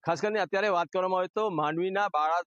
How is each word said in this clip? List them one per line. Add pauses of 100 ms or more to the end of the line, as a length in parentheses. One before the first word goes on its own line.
ખાસ
કરીને
અત્યારે
વાત
કરવામાં
આવે
તો
માંડવીના
બાળા (160)